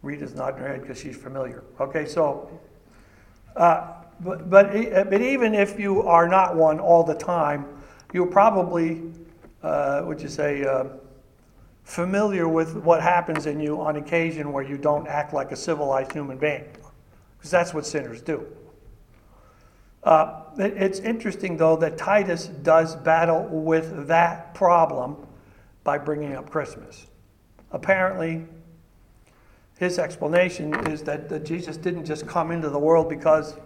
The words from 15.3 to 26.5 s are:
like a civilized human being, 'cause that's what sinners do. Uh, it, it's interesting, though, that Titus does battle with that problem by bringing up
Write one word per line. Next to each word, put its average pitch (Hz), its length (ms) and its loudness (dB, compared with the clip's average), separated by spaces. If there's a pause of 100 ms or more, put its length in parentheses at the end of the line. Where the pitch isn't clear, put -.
like 139 180 -4
a 131 40 -10
civilized 143 560 -4
human 139 260 -10
being, 143 260 -4 (760)
'cause - 100 -16
that's 170 240 0
what 151 100 -6
sinners 120 380 -8
do. 151 240 -6 (1600)
Uh, 160 380 4 (160)
it, 202 180 -2
it's 190 240 -2
interesting, 202 560 -6
though, 160 200 4
that 160 220 -2
Titus 190 480 0
does 160 480 4
battle 165 560 2
with 160 560 -2
that 165 480 0
problem 160 640 2 (680)
by 147 160 -2
bringing 147 360 -6
up 135 160 -14